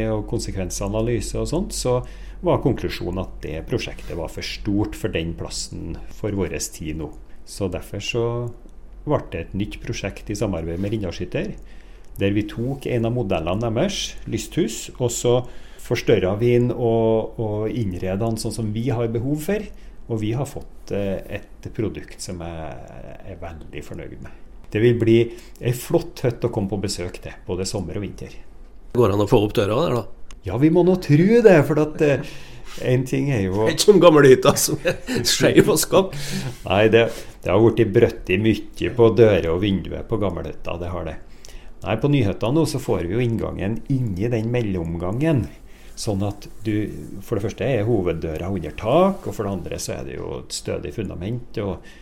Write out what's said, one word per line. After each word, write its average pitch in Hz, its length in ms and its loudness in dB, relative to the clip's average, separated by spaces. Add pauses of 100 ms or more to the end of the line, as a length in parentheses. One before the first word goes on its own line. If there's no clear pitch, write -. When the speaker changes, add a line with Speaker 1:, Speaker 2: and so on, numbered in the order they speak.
Speaker 1:
og 107 220 -2
konsekvensanalyse 104 1080 -2
og 110 100 -2
sånt, 175 240 -2
så 127 260 0 (420)
var 143 200 2
konklusjonen 90 600 -2
at - 120 -8 (100)
det 80 160 -6 (100)
prosjektet - 480 -6
var 80 140 -6
for 95 140 -8
stort 101 520 -2
for 107 160 -4
den 82 240 -2
plassen 85 580 -8 (140)
for 104 240 -6
vår 85 220 -2 (180)
tid 80 240 -8
nå. 76 140 -8 (340)
Så - 240 -6
derfor 92 320 -8
så 117 220 -2 (840)
ble 143 120 0 (120)
det 82 100 -6
et - 180 -10
nytt 101 240 -4
prosjekt - 480 -8
i 104 80 -4
samarbeid 85 440 -2
med 101 120 -2
Rindalskytter, 110 600 -4 (640)
der 98 160 2
vi 104 120 2
tok 131 400 -6
en 113 220 0
av 120 60 0
modellene 95 600 0
deres, 185 380 -2 (180)
lysthus, 156 680 -4
og 123 120 2
så 123 280 4 (440)
forstørret 104 600 2
vi 120 120 4
den 123 200 4
og, 113 680 2
og 107 280 -2
innredet 95 520 -2
den 113 160 0
sånn 107 160 -4
som 110 200 -2
vi 117 180 -2
har 113 180 0
behov 135 380 -2
for, 202 180 -2 (440)
og 113 100 -2
vi 107 160 0
har 135 100 -2
fått, - 480 -10
eh, 98 280 -2 (160)
et - 360 -14
produkt - 480 -6
som 87 200 -8
jeg 71 760 -12 (140)
er 85 80 -14
veldig 82 460 -12
fornøyd 67 360 -12
med. - 160 -14 (340)
Det 104 80 2
vil 120 160 6
bli 113 220 6 (420)
en 120 160 0
flott - 480 -2
hytte 123 240 0
å - 40 -2
komme 98 180 -2
på 104 100 -2
besøk 90 420 -6
til, 78 120 -10 (120)
både 92 220 -2
sommer 95 300 -4
og 101 80 -4
vinter. - 260 -12 (640)
Speaker 2:
Går 117 140 6
det 101 60 2
an 104 80 4
å 98 40 0
få 113 160 6
opp 104 120 0
døra 107 260 2
der, 143 160 0
da? - 400 -8 (100)
Speaker 1:
Ja, 127 120 -2
vi 156 140 6
må 175 100 6
nå 185 200 6
tro 190 400 6
det, 185 140 12 (100)
for 151 140 2
at, 151 200 -2
eh, 139 200 4 (580)
en 127 240 2
ting 135 260 0
er 113 140 2
jo 92 80 0
Speaker 2:
Det 107 140 2
er 156 100 2
ikke - 140 6
som 196 100 10
gamle 151 300 10
hytta 131 260 8
som - 220 -2 (100)
er 180 80 -2 (320)
skjev - 400 6
og 190 120 2
skakk. 190 360 2 (480)
Speaker 1:
Nei, 98 240 4
det, 113 220 6 (340)
det 87 80 0
har 101 80 6
vært 110 320 4
brøtt 110 400 4
i 90 80 2
mye 107 560 0
på 113 220 8
dører 95 340 6
og 87 80 0
vinduer 80 480 -2
på - 140 0
gamlehytta, 85 580 -4
det 85 140 -6
har 85 100 -6
det. 78 140 -8 (640)
Nei, 104 180 0
på 143 80 2
nyhytta 117 460 2
nå 160 160 4
så 123 100 -4
får 90 240 0
vi 92 140 0
jo - 20 2
inngangen 98 600 -2 (120)
inn 123 240 0
i 110 160 0
den 113 220 0
mellomgangen, 92 960 0 (500)
sånn 98 260 -2
at - 240 -6 (160)
du, 107 240 0 (320)
for 107 160 -4
det 98 80 -2
første 101 240 -2
er 113 160 2
hoveddøra 85 640 0
under 82 300 -4
tak, 180 480 2
og 101 80 -6
for 107 100 -4
det 98 80 -2
andre 85 300 -6
så - 160 -6
er 65 100 -8
det 65 80 -10
jo 85 220 -8
et - 180 -12
stødig 90 400 -6
fundament, 101 640 -6
og 98 240 -6 (180)